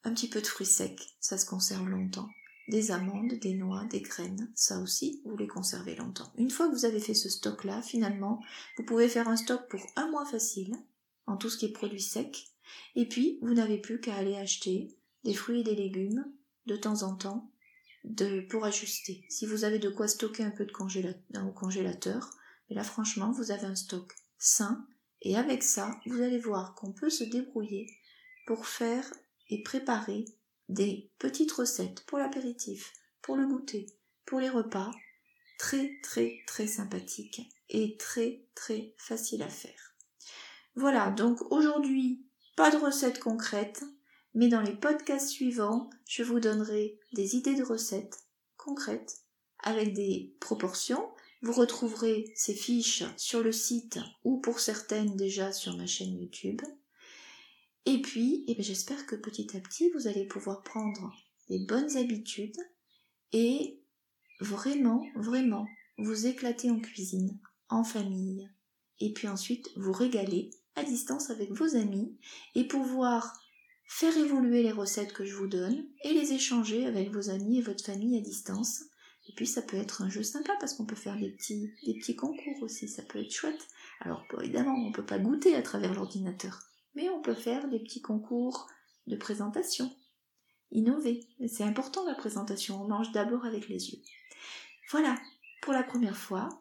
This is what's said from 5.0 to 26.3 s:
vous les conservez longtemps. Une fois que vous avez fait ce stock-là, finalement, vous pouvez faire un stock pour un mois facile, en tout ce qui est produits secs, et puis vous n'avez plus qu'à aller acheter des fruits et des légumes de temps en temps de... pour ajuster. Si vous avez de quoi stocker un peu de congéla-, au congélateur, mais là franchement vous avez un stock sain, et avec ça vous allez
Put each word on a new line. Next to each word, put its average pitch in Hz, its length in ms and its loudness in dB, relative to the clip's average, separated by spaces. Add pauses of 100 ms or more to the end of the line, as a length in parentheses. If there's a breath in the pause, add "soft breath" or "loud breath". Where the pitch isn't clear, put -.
vous 214 100 -6
les 214 120 -2
conservez 180 480 -4
longtemps. - 420 -8
Une 254 120 4
fois 339 180 4
que 277 60 4
vous 240 120 2
avez 220 140 2
fait 214 140 -2
ce 202 140 4
stock-là, 208 540 -2
finalement, 214 580 0 (380 loud breath)
vous 233 60 -4
pouvez 233 240 6
faire 233 200 4
un 226 80 6
stock 247 320 0
pour 190 160 -6 (120)
un 302 140 0
mois 294 140 0
facile, 220 500 -2 (520)
en 202 100 -2
tout 220 140 -2
ce - 80 -4
qui 220 80 0
est 214 60 -2
produits 202 280 -4
secs, - 460 -4 (480 loud breath)
et 240 120 4
puis 254 360 2
vous 233 120 4
n'avez 214 240 4
plus 226 220 -4
qu'à 220 140 -4
aller 196 220 0
acheter 196 600 -2 (280)
des 214 100 2
fruits 240 260 0
et 226 40 0
des 214 100 2
légumes 196 500 0 (400)
de 208 120 -2
temps 208 260 0
en 190 120 -2
temps 196 360 -6 (540 soft breath)
de... 202 440 0
pour 220 160 0
ajuster. 202 640 -4
Si - 160 -4
vous 214 200 0
avez 214 140 2
de 202 120 2
quoi 208 180 0
stocker 220 340 0
un 208 80 0
peu 202 140 -4
de 202 80 -8
congéla-, 185 460 -4 (280)
au 190 60 -4
congélateur, 185 800 -2 (380 loud breath)
mais 208 80 -6
là 208 80 -2
franchement 214 480 -2
vous 240 180 -2
avez 202 160 -2
un 190 80 -4
stock 185 400 -6 (240)
sain, - 480 4 (360)
et 190 140 2
avec 254 280 2
ça 208 420 2
vous 247 160 0
allez 247 160 2